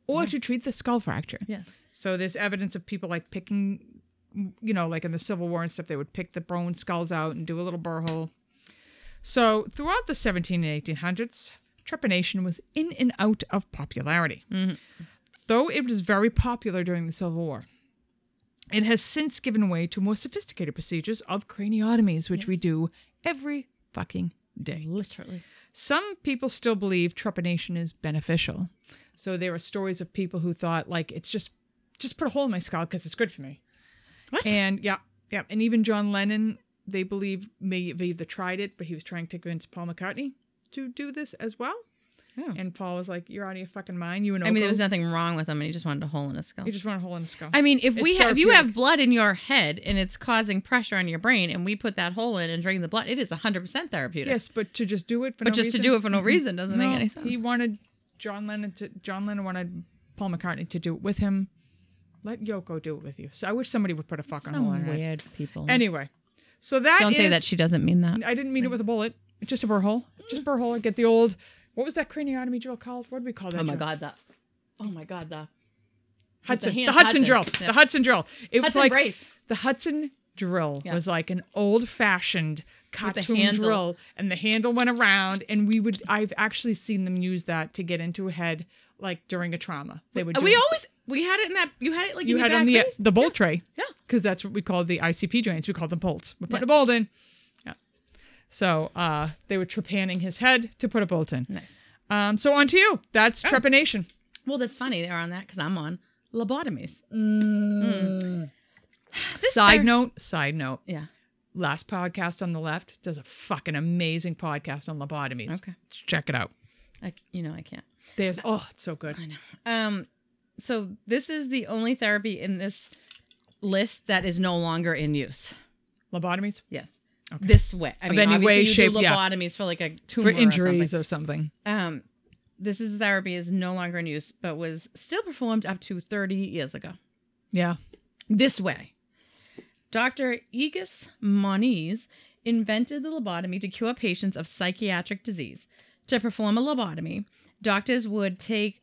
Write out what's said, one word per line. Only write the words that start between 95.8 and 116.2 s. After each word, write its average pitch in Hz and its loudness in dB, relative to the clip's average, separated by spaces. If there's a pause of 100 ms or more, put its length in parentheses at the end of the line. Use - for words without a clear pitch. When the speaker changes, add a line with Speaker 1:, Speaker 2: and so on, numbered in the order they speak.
Speaker 1:
them 170 -2
bolts. 160 -4
We 175 -6
put 240 -2
Speaker 2:
Yeah. 254 -2
Speaker 1:
a 247 0
bolt 285 8
in. 233 2 (560)
Yeah. - -12 (760)
So, 165 0
uh, 156 0 (180)
they 196 -2
were 185 0
trepanning 190 -2
his 185 -4
head 247 4 (100)
to 247 0
put 220 2
a 202 2
bolt 160 -2
in. 127 -4
Speaker 2:
Nice. - -12 (300)
Speaker 1:
Um, 208 2
so 285 4
on 285 6
to 349 6
you. 392 8 (100)
That's 226 6
Speaker 2:
Oh. 330 2
Speaker 1:
trepanation. 269 4 (400)
Speaker 2:
Well, 277 -2
that's 247 -4
funny. 247 -2
They're 175 -4
on 170 -4
that 185 -10
'cause 190 -12
I'm 170 -2
on 160 -6 (340)
lobotomies. 233 -4 (120)
Speaker 1:
Mm. 214 2 (420)
Speaker 2:
Mm. 175 -6 (600)
<sighs> - -6
This 508 4
Speaker 1:
Side 208 10
Speaker 2:
ther- - 6
Speaker 1:
note, 240 4
side 151 -2
note. 135 -4
Speaker 2:
Yeah. 156 -8 (480)
Speaker 1:
Last 160 -2
podcast 180 -4
on 180 -4
the 160 -6
left 160 -8
does 165 -8
a 135 -14
fucking - -8
amazing 165 0
podcast 147 -6
on 151 -8
lobotomies. 139 -6
Speaker 2:
Okay. 185 -12 (160)
Speaker 1:
Check - -4